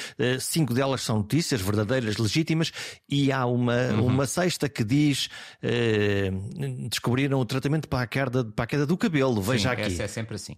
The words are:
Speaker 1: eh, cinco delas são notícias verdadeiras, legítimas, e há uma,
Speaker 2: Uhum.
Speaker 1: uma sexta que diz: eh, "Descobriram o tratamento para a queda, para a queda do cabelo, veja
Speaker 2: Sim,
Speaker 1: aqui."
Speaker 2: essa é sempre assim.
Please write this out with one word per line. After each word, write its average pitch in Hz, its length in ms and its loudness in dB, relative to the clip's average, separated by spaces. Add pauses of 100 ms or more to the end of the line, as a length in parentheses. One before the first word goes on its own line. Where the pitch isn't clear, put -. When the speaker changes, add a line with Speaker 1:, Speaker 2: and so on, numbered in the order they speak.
(180)
Speaker 1:
eh, 127 220 0
cinco 127 360 0
delas 135 260 2
são 110 160 0
notícias 131 420 0
verdadeiras, 104 580 0
legítimas, 160 540 0 (380)
e 143 220 2
há 131 160 0
uma, 123 460 2
Speaker 2:
Uhum. - 120 2
Speaker 1:
uma 131 220 2
sexta 170 420 0
que - 140 -4
diz: 139 440 2 (340)
eh, 104 680 2 (560)
"Descobriram 131 520 0
o 123 60 2
tratamento 139 440 -2
para 127 140 0
a 113 40 -2
queda, 131 380 0
para 110 180 -4
a 113 40 -2
queda 147 180 0
do 156 100 0
cabelo, 135 460 2
veja 113 280 2
Speaker 2:
Sim, 110 120 -2
Speaker 1:
aqui." 104 120 -2
Speaker 2:
essa 87 100 -4
é 104 40 -4
sempre 110 280 -8
assim. - 220 -12